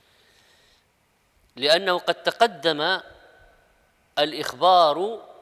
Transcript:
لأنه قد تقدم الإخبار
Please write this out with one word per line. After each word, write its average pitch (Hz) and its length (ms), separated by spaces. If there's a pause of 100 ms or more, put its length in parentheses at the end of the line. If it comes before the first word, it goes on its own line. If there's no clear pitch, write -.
(1600)
لأنه 175 420
قد 170 160
تقدم 165 840 (1160)
الإخبار 156 1080 (160)